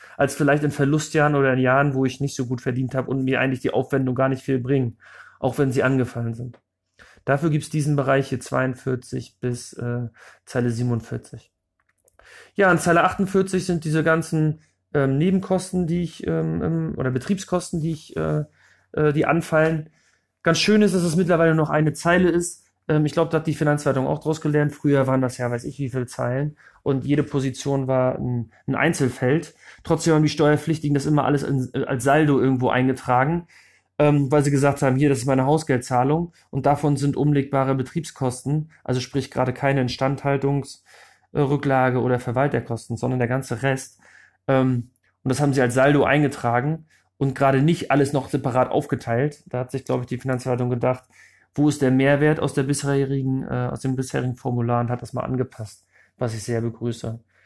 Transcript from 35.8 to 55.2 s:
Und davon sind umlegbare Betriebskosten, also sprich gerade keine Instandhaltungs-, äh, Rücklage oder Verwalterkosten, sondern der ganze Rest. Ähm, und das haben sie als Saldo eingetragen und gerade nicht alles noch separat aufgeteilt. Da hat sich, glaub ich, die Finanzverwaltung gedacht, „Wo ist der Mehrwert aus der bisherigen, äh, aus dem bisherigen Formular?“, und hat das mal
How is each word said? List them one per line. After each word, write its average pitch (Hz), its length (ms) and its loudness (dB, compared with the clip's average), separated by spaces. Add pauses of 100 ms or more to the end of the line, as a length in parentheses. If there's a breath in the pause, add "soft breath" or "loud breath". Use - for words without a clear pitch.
Und 139 160 -4
davon 143 320 2
sind 139 220 0
umlegbare 135 560 2
Betriebskosten, 135 960 -4 (120)
also 127 160 -2
sprich 127 320 -6
gerade 127 220 -2
keine 139 300 0
Instandhaltungs-, 139 1000 -2 (500 soft breath)
äh, 143 80 -2
Rücklage 135 600 2
oder 123 180 0
Verwalterkosten, 123 800 -4
sondern 127 220 -2
der 120 100 0
ganze 127 340 -4
Rest. 135 380 -4 (480 soft breath)
Ähm, 131 420 2 (320)
und 131 60 -4
das 131 140 0
haben 143 100 2
sie 135 80 2
als 120 140 2
Saldo 135 300 4
eingetragen 135 840 0 (320 soft breath)
und 135 160 0
gerade 135 260 2
nicht 165 300 2
alles 143 240 2
noch 131 160 -4
separat 127 400 0
aufgeteilt. 127 800 -4
Da 123 100 -6
hat 123 120 -8
sich, 131 140 -8
glaub 127 160 -2
ich, 123 60 -8
die 127 100 -8
Finanzverwaltung 123 540 -2
gedacht, 123 340 -2 (500 soft breath)
„Wo 147 140 2
ist 147 140 0
der 131 80 4
Mehrwert 143 500 4
aus - 140 -2
der 143 80 0
bisherigen, 135 800 -2
äh, 123 280 -4
aus 127 100 -8
dem 131 160 -4
bisherigen 127 400 -4
Formular?“, 120 440 -2
und 120 80 -2
hat 120 140 -6
das 120 100 -14
mal 127 120 -6